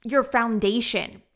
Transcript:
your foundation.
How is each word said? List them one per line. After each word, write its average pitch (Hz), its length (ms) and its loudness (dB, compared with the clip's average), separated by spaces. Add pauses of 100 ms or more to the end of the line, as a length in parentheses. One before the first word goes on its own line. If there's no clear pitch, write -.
your 262 200 2
foundation. 226 1000 -2 (120)